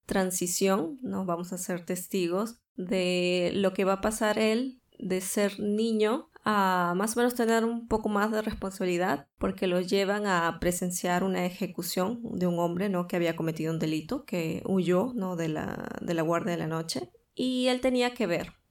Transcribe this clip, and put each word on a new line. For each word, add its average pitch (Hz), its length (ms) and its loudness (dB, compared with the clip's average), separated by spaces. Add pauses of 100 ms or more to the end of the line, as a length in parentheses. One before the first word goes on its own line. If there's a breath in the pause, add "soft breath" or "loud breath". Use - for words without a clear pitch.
transición, 190 960 0
¿no? 196 240 -4
Vamos 175 260 -2
a 185 60 -6
ser 180 260 -6
testigos 180 760 -2 (180)
de 180 800 2
lo 190 180 2
que 190 120 0
va 190 80 4
a 190 80 -2
pasar 214 360 0
él 226 440 0 (180)
de 185 220 -2
ser 196 380 0
niño 214 720 0 (160)
a 185 500 2
más 220 220 0
o - 20 2
menos 247 140 2
tener 226 320 2
un 233 220 -4
poco 220 200 0
más 208 240 2
de 214 120 0
responsabilidad, 190 840 -2 (120)
porque 190 280 -2
lo 180 140 2
llevan 196 460 0
a 170 340 2
presenciar 180 600 0
una 185 220 0
ejecución 185 760 -2
de 180 240 -2
un 175 120 0
hombre, 175 280 0
¿no? 180 200 0
que 185 80 -4
había 170 200 2
cometido 160 380 -2
un 160 60 -4
delito, 156 460 -2
que 170 400 -4
huyó, 190 500 2
¿no? 185 200 -4
de 165 140 -2
la, - 520 -6
de 175 120 -4
la 165 80 0
Guardia 170 300 0
de 165 80 -2
la 165 80 -4
Noche, 165 420 -6 (240)
y 254 340 0
él 254 140 2
tenía 247 320 2
que 233 140 0
ver 165 260 -2 (180)